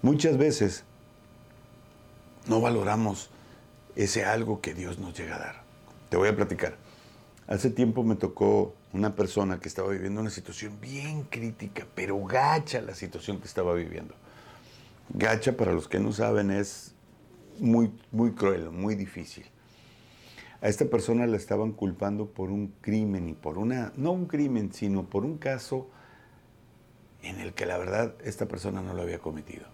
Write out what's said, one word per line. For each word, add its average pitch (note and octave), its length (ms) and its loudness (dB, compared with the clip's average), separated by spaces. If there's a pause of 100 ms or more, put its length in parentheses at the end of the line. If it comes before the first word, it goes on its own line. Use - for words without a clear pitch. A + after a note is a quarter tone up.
Muchas C#3+ 360 6
veces C#3 480 4 (1600)
no A2+ 140 4
valoramos G#2+ 680 2 (680)
ese G2+ 260 2
algo A2 380 0
que - 120 -6
Dios F2+ 240 -8
nos F2+ 160 -10
llega D#2+ 220 -8
a - 40 -8
dar. - 240 -12 (440)
Te - 80 0
voy G2 140 8
a G#2 80 4
platicar. F#2+ 400 0 (680)
Hace G#2+ 220 2
tiempo A#2 340 4
me A2 120 4
tocó G2+ 580 4 (200)
una G2 200 0
persona F#2+ 460 0
que - 80 -10
estaba F#2+ 220 -4
viviendo G2 320 -2
una A2 80 -2
situación G#2 500 -12
bien C#3 440 -8
crítica, A2+ 640 -8 (100)
pero G2 280 -2
gacha C3+ 580 2
la F#2+ 140 -10
situación F#2+ 440 -8
que F#2+ 80 -14
estaba F2+ 260 0
viviendo. D#2+ 400 -4 (960)
Gacha, A2 480 2
para F#2+ 160 4
los E2 160 0
que G2 100 2
no G#2+ 140 2
saben, G#2+ 360 2
es - 460 -2 (640)
muy, A#2 320 6 (220)
muy A2+ 180 4
cruel, F2+ 400 0
muy G2 240 -2
difícil. - 520 -10 (1120)
A G#2+ 80 2
esta B2 160 2
persona A#2 420 2
la A2+ 80 2
estaban G#2 380 0
culpando G2+ 540 -2
por F#2+ 240 -6
un G2+ 280 -4
crimen G#2 480 0
y D#2+ 60 -8
por D2+ 240 -8
una, A#2 400 -2
no D3+ 160 0
un F3+ 140 -2
crimen, B2+ 440 0
sino G2 380 -2
por G2+ 160 0
un D#3 120 -4
caso C3 520 -4 (1300)
en F#2+ 200 -10
el F2+ 120 -8
que - 120 -4
la F2+ 120 -2
verdad G2 460 -2
esta G#2+ 220 -4
persona F#2+ 360 -6
no F#2 120 -6
lo F2 80 -6
había F2 180 -6
cometido. D#2 540 -10